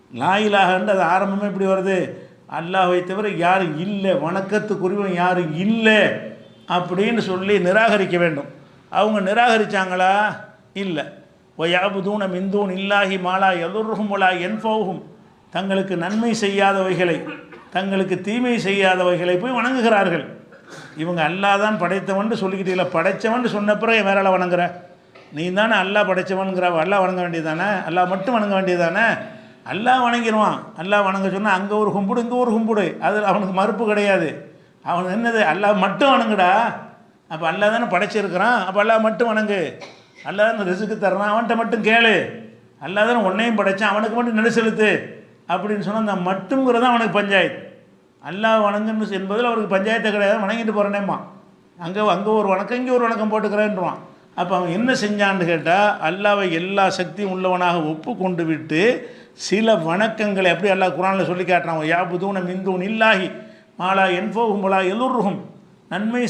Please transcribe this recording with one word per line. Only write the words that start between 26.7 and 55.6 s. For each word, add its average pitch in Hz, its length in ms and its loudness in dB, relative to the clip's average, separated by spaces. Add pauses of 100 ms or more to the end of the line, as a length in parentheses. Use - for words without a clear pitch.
அல்லாஹ் 190 260 2
வணங்க 180 180 -2
வேண்டியதானே? 165 480 -2 (180)
அல்லாஹ் 180 180 2
மட்டும் 190 280 -2
வணங்க 208 260 0
வேண்டியதானே? 180 460 2 (640)
அல்லாஹ் 240 320 2
வணங்கிடுவான். 220 540 2 (220)
அல்லாஹ் 202 260 2
வணங்க 190 240 0
சொன்னா 196 220 -2
அங்க 196 260 0
ஒரு 214 140 2
கும்பிடு, 202 300 -2
இங்க 233 140 -4
ஒரு 247 160 2
கும்பிடு, 214 500 0
அது 208 240 0
அவனுக்கு 190 300 0
மறுப்பு 214 320 0
கிடையாது. 202 420 2 (540)
அவனுக்கு 180 320 -2
என்னது? 226 280 0
அல்லாஹ் 202 340 2
மட்டும் 196 340 2
வணங்குடா. 214 400 4 (800)
அப்ப 165 240 -4
அல்லாஹ் 208 200 2
தானே 233 120 0
படைச்சிருக்கிறான், 196 800 0
அப்ப 196 200 0
அல்லாஹ் 220 160 4
மட்டும் 220 280 2
வணங்கு. 214 320 0 (640)
அல்லாஹ் 196 240 2
தானே 208 220 -2
ரிஸ்க் 185 300 -2
தர்றான், 196 300 2
அவன்கிட்ட 226 260 0
மட்டும் 226 280 -2
கேளு. 226 300 6 (680)
அல்லாஹ் 202 260 0
தானே 240 120 2
உன்னையும் 214 380 0
படைச்சான், 196 340 0
அவனுக்கு 214 240 -2
மட்டும் 240 180 -2
நெடு 220 180 2
செலுத்து 214 380 2 (580)
அப்படின்னு 202 320 -2
சொன்னா 208 320 -2
அந்த 185 40 -2 (140)
மட்டும்ங்கிறது 247 600 2
அவனுக்கு 226 200 2
பஞ்சாயத்து. 196 520 2 (600)
அல்லாஹ் 214 400 0
வணங்குன்னு 214 460 0
என்பதில் 196 360 -2
அவருக்கு 220 320 -2
பஞ்சாயத்தே 220 340 0
கிடையாது, 202 280 2
வணங்கிட்டு 214 380 -2
போறேனேம்மா. 202 420 -2 (600)
அங்க, 190 320 -2
அங்க 196 200 0
ஒரு 214 180 2
வணக்கம், 196 300 -2
இங்க 254 140 -2
ஒரு 247 100 2
வணக்கம் 220 300 0
போட்டுக்கிறேன்றான். 208 640 -2 (360)
அப்ப 180 220 -2
அவன் 175 140 -2
என்ன 233 220 0
செஞ்சான்னு 202 520 0
கேட்டா, 170 600 2